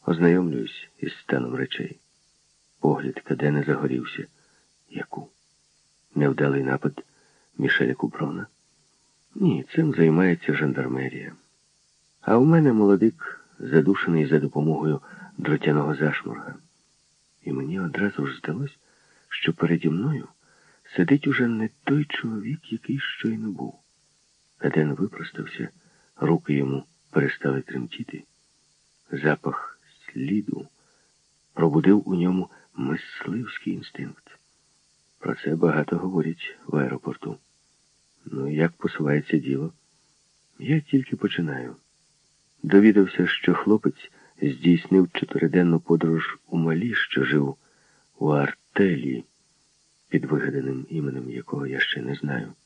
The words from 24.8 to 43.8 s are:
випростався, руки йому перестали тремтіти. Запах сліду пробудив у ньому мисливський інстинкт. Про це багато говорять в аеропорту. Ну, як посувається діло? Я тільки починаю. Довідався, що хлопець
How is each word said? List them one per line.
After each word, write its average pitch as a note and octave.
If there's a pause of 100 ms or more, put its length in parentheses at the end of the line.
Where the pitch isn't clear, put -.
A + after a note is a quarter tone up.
випростався, - (480)
руки D#2
йому C#2 (260)
перестали C2+
тремтіти. - (880)
Запах - (340)
сліду - (880)
пробудив E2
у F#2
ньому F2+ (240)
мисливський -
інстинкт. - (800)
Про -
це -
багато D#2+
говорять E2+ (100)
в D2+
аеропорту. - (840)
Ну, C#2
як D#2+
посувається -
діло? C#2 (840)
Я D3
тільки C3+
починаю. C2+ (840)
Довідався, G2
що -
хлопець - (320)